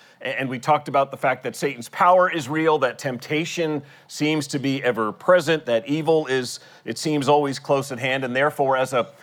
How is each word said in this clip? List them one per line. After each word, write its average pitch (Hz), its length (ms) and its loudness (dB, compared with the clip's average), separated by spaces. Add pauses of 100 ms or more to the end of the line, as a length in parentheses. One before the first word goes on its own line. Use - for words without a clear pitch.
(200)
A-, 127 200 -6
and 131 80 -4
we 127 100 -6
talked 147 300 0
about 139 240 0
the 131 40 -14
fact 131 280 -2
that 117 100 -6
Satan's 123 360 -8
power 185 380 6
is 160 200 -4
real, 156 300 2
that 127 200 0
temptation 151 840 -4 (240)
seems 151 400 -2
to 147 100 -4
be 135 240 -2
ever 110 300 0
present, 160 540 2
that 117 200 0
evil 156 400 0
is, 127 320 -2 (260)
it 117 140 -8
seems, 147 300 0
always 147 320 2
close 139 320 -2
at 117 80 -8
hand. 135 240 -2
And 123 100 -6
therefore, 139 420 0
as 131 160 0
a, 117 180 0 (120)